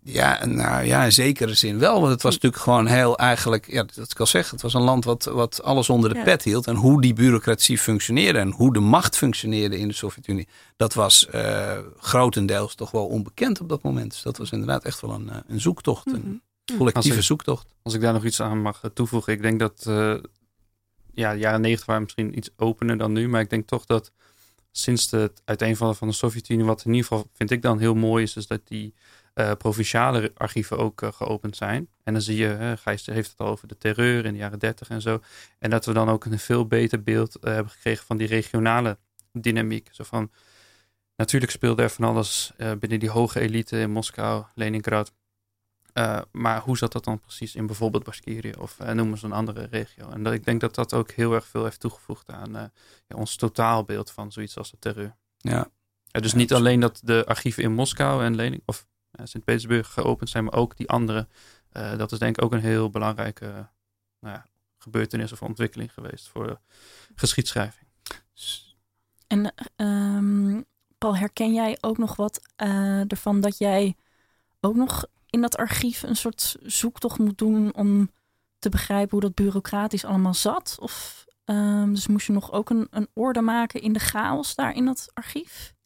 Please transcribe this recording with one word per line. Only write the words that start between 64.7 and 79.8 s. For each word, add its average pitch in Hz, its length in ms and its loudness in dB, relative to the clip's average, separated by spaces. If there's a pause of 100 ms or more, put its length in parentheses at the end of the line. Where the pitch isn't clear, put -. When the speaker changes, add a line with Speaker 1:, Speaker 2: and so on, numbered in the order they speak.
Speaker 3:
gebeurtenis 110 540 -6
of 113 100 -16
ontwikkeling 113 500 -8
geweest - 360 -16
voor 113 180 -12
de 120 120 -12 (560)
geschiedschrijving. - 720 -4 (1400)
Speaker 4:
En, 208 280 -2 (220)
ehm, 202 840 0 (380)
Paul, 208 180 0
herken 208 380 0
jij 226 260 0
ook 220 180 -2
nog 220 180 -2
wat, 208 240 -4 (160)
eh, 196 540 0
ervan 202 300 0
dat 202 180 0
jij 202 380 2 (640)
ook 208 160 0
nog 254 300 0 (200)
in 233 140 0
dat 240 160 0
archief - 460 -2
een 233 140 -2
soort - 460 -4
zoektocht - 560 -4
moet 208 200 2
doen 214 360 2
om 202 360 4 (480)
te - 100 -2
begrijpen 202 420 0
hoe 202 100 0
dat 196 140 0
bureaucratisch 202 720 -2